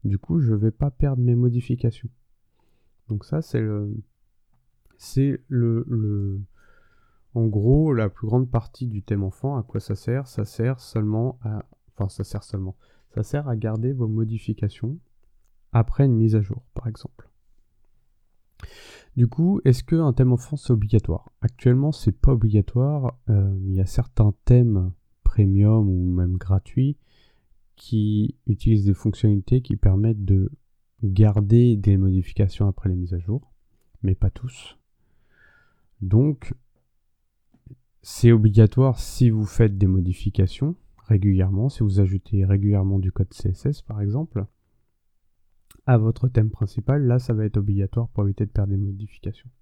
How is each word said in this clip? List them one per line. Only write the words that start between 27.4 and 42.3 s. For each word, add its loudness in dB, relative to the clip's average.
qui -2
utilisent 2
des 4
fonctionnalités 0
qui -4
permettent 2
de 2
garder 4
des 2
modifications 0
après -4
les -2
mises -6
à -6
jour, -8
mais 0
pas 0
tous. -16
Donc, 0
c'est 4
obligatoire 4
si 0
vous 0
faites 0
des 2
modifications -2
régulièrement, 0
si -4
vous 2
ajoutez -2